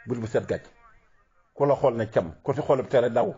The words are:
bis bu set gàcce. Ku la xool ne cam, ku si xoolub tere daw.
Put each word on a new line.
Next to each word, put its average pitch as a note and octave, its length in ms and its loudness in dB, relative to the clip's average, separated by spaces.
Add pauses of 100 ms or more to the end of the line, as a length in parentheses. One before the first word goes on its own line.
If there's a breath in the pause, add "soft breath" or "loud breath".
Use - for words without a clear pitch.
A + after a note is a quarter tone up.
bis A#2+ 120 -4
bu A2 80 -6
set G#2+ 200 0
gàcce. - 220 -6 (840)
Ku C#3+ 120 0
la C#3+ 100 4
xool B2+ 200 2
ne A2+ 140 -2
cam, E2 240 -2 (100)
ku C#3+ 100 -2
si C3+ 80 -4
xoolub C3 280 0
tere B2 200 4
daw. A#2 280 0